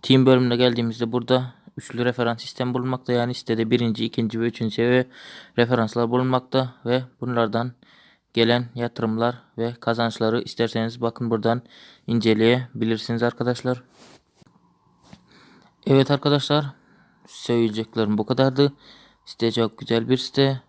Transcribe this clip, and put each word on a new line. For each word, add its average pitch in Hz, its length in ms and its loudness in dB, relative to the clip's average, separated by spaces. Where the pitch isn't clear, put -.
Team 131 240 6
bölümüne 127 300 6
geldiğimizde 117 560 0
burada 123 420 0
üçlü - 280 -6
referans 117 360 -2
sistemi 123 320 -6
bulunmakta. 127 400 -4
Yani 120 200 0
sitede 113 360 -2
birinci, 113 360 0
ikinci 113 360 -2
ve 117 60 0
üçüncü 113 280 -6
seviye 123 320 2
referanslar 117 520 0
bulunmakta 127 640 0
ve 123 180 0
bunlardan 117 500 -2
gelen 120 320 2
yatırımlar 117 600 -2
ve 117 160 -4
kazançları 117 680 -2
isterseniz 117 600 -4
bakın 117 300 -4
buradan 117 300 0
inceleyebilirsiniz 113 1160 0
arkadaşlar. 123 600 -4
Evet 135 240 4
arkadaşlar, 147 540 0
söyleyeceklerim 110 880 -2
bu 107 80 -2
kadardı. 135 480 2
Site - 260 -4
çok 113 260 -2
güzel 117 320 -2
bir 127 80 4
site. 135 520 0